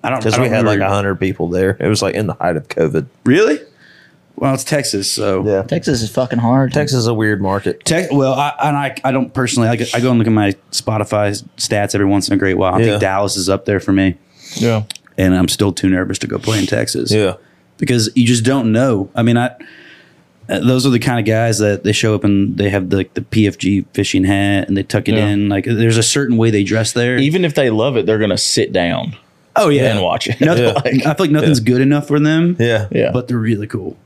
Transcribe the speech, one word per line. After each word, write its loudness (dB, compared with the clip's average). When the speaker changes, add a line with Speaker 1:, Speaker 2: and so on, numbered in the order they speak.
Speaker 1:
I -4
don't, -2
Speaker 2:
'Cause 2
Speaker 1:
I 2
Speaker 2:
we 2
Speaker 1:
don't 0
Speaker 2:
had, 2
like, 2
Speaker 1:
remember. 0
Speaker 2:
a 2
hundred 0
people -2
there. 0
It -2
was, 0
like, -2
in -2
the -4
height -2
of -6
covid. -2
Speaker 1:
Really? 4
Well, -2
it's -6
Texas, -4
so -2
Speaker 2:
Yeah. 2
Speaker 3:
Texas -2
is -4
fucking -2
hard. 2
Speaker 2:
Texas 0
is 0
a 0
weird 0
market. -2
Speaker 1:
Tex-, -2
well, 2
I, -2
and 0
I, -4
I 0
don't -2
personally. 0
I 2
go, -4
I 0
go 2
and 4
look 2
at 2
my 2
Spotify -2
stats -2
every 2
once 0
in 2
a 2
great 2
while. 2
I 2
Speaker 2:
Yeah. 4
Speaker 1:
think 0
Dallas 0
is -4
up 0
there 0
for -2
me. 2
Speaker 4:
Yeah. 0
Speaker 1:
And 2
I'm 2
still 0
too -2
nervous -2
to -6
go -6
play -2
in 0
Texas. -2
Speaker 2:
Yeah. 2
Speaker 1:
Because 0
you 4
just 2
don't 2
know. 0
I 0
mean, 4
I, 0
uh, -4
those 2
are 2
the 2
kind 0
of -2
guys 0
that 0
they 0
show 0
up -2
and 2
they 0
have -2
the, 0
like, -4
the -4
P 0
F -2
G 0
fishing -2
hat 0
and 0
they -4
tuck -2
it 2
Speaker 2:
Yeah. 2
Speaker 1:
in. 0
Like, -2
there's 2
a 2
certain 0
way 4
they 2
dress -2
there. 0
Speaker 4:
Even 2
if 0
they 2
love 0
it, 0
they're 2
gonna 0
sit -2
down -4
Speaker 1:
Oh, 2
yeah. 2
Speaker 4:
and -2
watch -2
it. -4
Speaker 1:
Nothing, 2
Speaker 2:
Yeah. 2
Speaker 4:
<laughs> -2
Like, 0
Speaker 1:
I 0
feel 0
like 0
nothing's 2
Speaker 2:
Yeah. -4
Speaker 1:
good 2
enough 2
for 0
them. 2
Speaker 2:
Yeah. 2
Speaker 4:
Yeah. 0
Speaker 1:
But -2
they're -4
really -2
cool. -10